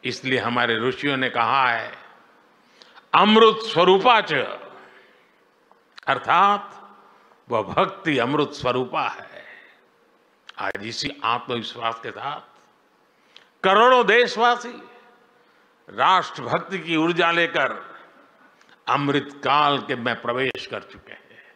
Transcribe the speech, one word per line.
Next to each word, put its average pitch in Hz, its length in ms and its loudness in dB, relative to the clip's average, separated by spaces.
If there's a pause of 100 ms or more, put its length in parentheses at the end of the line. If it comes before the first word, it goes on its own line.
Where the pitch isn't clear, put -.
इसलिए 127 360 -2
हमारे 117 400 0
ऋषियों 131 380 -2
ने 131 120 -2
कहा 120 400 0
है, 113 220 -4 (1200)
"अमृत 214 420 6
स्वरूपा 190 680 4
च", 160 120 -4 (1700)
अर्थात 180 840 0 (600)
वह 113 120 0
भक्ति 160 560 -2
अमृत 135 320 0
स्वरूपा 127 580 -4
है। - 380 -14 (1120)
आज 101 280 -8
इसी - 360 -8
आत्मविश्वास 117 800 -4
के 113 80 -12
साथ 135 300 -12 (1200)
करोड़ों 226 440 6
देशवासी 233 760 0 (1040)
राष्ट्रभक्ति 160 920 -2
की 165 160 -4
ऊर्जा 170 360 0
लेकर 160 680 -2 (880)
अमृत 139 560 -2
काल 143 340 2
के 131 180 -6
में 120 260 -6
प्रवेश 123 460 -6
कर 107 120 -10
चुके - 320 -20
हैं। - 440 -20